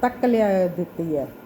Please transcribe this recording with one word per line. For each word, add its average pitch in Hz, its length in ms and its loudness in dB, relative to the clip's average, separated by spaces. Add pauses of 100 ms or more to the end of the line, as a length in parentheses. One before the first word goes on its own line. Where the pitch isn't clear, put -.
ਤੱਕ 247 240 0
ਲਿਆ 202 420 4
ਦਿੱਤੀ 170 500 -4
ਹੈ। 131 100 -2 (180)